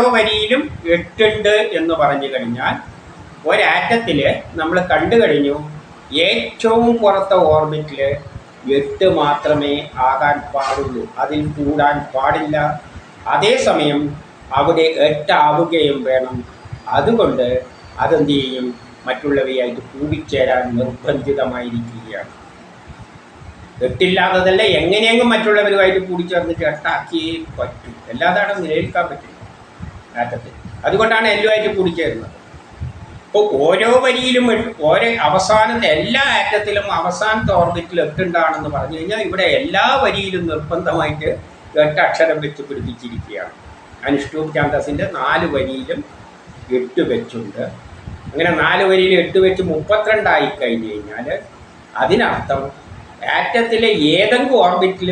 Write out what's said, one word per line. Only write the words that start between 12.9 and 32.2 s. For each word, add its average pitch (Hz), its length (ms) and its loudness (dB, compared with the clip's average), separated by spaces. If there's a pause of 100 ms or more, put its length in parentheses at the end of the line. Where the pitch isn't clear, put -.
അതേസമയം 170 680 2 (600)
അവിടെ 160 260 4 (240)
എട്ടാവുകയും 151 880 2 (100)
വേണം. 127 280 0 (640)
അതുകൊണ്ട് 143 500 2 (560)
അതെന്ത് 147 340 2
ചെയ്യും? 127 300 -4 (400)
മറ്റുള്ളവയായിട്ട് 131 720 -2 (100)
കൂടിച്ചേരാൻ 135 720 0 (160)
നിർബന്ധിതമായിരിക്കുകയാണ്. 120 1500 -4 (1500)
എട്ടില്ലാത്തതല്ല, 185 760 2 (180)
എങ്ങനെയെങ്കിലും 226 540 2
മറ്റുള്ളവരുമായിട്ട് 196 760 2
കൂടിച്ചേർന്നിട്ട് 170 600 -2
എട്ടാക്കിയേ 160 640 -4 (240)
പറ്റൂ, - 340 -10 (200)
അല്ലാതെ 170 320 0
അവിടെ 202 200 -2
നിലനിൽക്കാൻ 170 480 -2
പറ്റില്ല - 260 -16 (840)
ആറ്റത്തിൽ. - 320 -6 (340)
അതുകൊണ്ടാണ് 220 480 2
എല്ലുമായിട്ട് 214 420 2
കൂടിച്ചേരുന്നത്. 165 540 -2 (960)